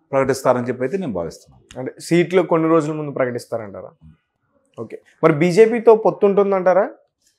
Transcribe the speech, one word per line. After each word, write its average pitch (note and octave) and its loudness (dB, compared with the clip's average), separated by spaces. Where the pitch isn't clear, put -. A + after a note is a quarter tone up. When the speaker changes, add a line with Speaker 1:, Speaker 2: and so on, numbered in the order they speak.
Speaker 1:
ప్రకటిస్తారని B2+ 0
చెప్పి A#2+ -8
అయితే C3+ -4
నేను F3 -6
భావిస్తున్నాను. - -12
Speaker 2:
అంటే B2+ -10
సీట్లు E3+ 0
కొన్ని D#3+ 0
రోజుల D#3+ 2
ముందు D3+ -8
ప్రకటిస్తారంటారా? A#2 -8
ఓకే. A2+ -16
మరి D#3+ 4
బీజేపీతో A3 4
పొత్తు G#3 0
ఉంటుందంటారా? G3 0